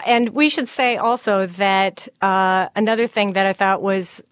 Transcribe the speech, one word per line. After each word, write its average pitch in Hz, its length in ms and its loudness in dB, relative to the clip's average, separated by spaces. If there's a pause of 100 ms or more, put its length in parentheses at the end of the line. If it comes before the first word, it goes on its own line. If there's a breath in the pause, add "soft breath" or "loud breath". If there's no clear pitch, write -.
and 233 240 2
we 302 180 2
should 285 200 -2
say 247 300 -2
also 214 500 0
that, 190 600 0 (140)
uh, 190 540 2
another 220 320 0
thing 202 260 -2
that 196 140 2
I 190 60 0
thought 196 280 0
was, 190 400 -4 (100)